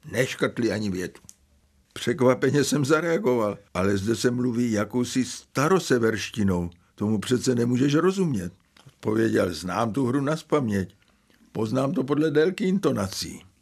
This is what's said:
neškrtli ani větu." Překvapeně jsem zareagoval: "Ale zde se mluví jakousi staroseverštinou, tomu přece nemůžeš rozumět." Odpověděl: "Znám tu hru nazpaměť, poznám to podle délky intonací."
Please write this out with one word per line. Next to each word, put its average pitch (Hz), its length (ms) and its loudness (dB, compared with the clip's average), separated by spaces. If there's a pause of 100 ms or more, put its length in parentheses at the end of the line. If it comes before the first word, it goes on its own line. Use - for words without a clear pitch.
(120)
neškrtli 117 600 -2
ani 107 180 -2
větu." 90 300 -6 (720)
Překvapeně 127 720 2
jsem 151 200 0
zareagoval: 127 720 0 (160)
"Ale 98 220 2
zde 107 200 0
se 127 140 0
mluví 123 420 0
jakousi 123 520 -2
staroseverštinou, 113 1500 0 (240)
tomu 107 240 0
přece 123 360 0
nemůžeš 123 400 2
rozumět." 165 580 0 (340)
Odpověděl: 110 680 0
"Znám 92 380 -4
tu 131 140 0
hru 131 140 0
nazpaměť, 135 760 -2 (580)
poznám 131 400 -2
to 180 120 -2
podle 147 260 0
délky 160 340 2
intonací." 120 800 -2 (200)